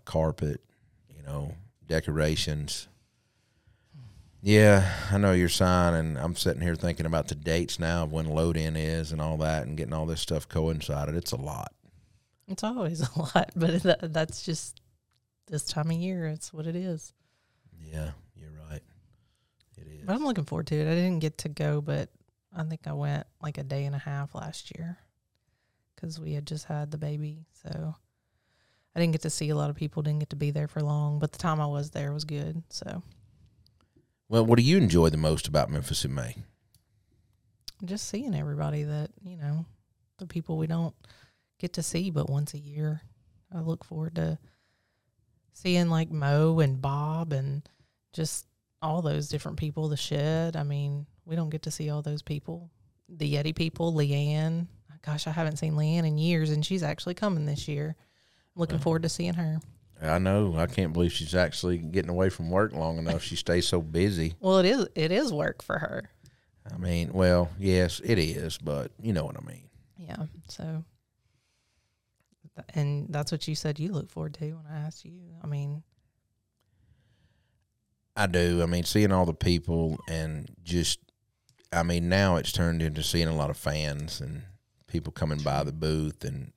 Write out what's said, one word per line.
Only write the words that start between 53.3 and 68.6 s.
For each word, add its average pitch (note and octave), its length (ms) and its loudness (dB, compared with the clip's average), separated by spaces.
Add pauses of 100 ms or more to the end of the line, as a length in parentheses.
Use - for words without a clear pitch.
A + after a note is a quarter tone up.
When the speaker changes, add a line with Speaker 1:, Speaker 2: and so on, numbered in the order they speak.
Speaker 2:
Yeti D3 220 0
people, E3 380 0
Leanne. D3+ 760 2 (340)
Gosh, D3+ 260 -4
I D#3+ 40 -2
haven't D#3 260 -2
seen D#3+ 160 0
Leanne D#3 340 2
in D3+ 100 2
years, D#3+ 340 2
and D3+ 140 2
she's F#3 180 0
actually D#3+ 320 -4
coming F3 300 0
this D3 220 -2
year. D3+ 280 -4 (600)
Looking E3+ 220 -2
Speaker 1:
Wow. C#3 60 -2
Speaker 2:
forward E3 200 2
to E3 60 0
seeing F3 240 -2
her. D#3+ 260 0 (420)
Speaker 1:
I D#2 160 2
know. F#2+ 400 4
I D#2+ 80 4
can't E2 280 0
believe F2 200 4
she's D#2 220 -2
actually F2+ 420 2
getting E2 320 -2
away F#2 200 2
from E2+ 200 -4
work G2+ 240 2
long D#2+ 240 -2
enough. E2 240 -2
She - 140 -8
stays F2 320 2
so F2 140 2
busy. E2 580 2
Speaker 2:
Well, F#3+ 180 4
it F#3 80 6
is, G#3+ 300 2
it D#3+ 160 0
is A#3+ 200 0
work D#3 300 -2
for - 160 -4
her. - 320 -6 (640)
Speaker 1:
I - 60 -8
mean, E2+ 360 0
well, F2+ 460 6
yes, F#2 440 4
it A2+ 140 4
is, D#2 400 0
but C#2+ 420 -4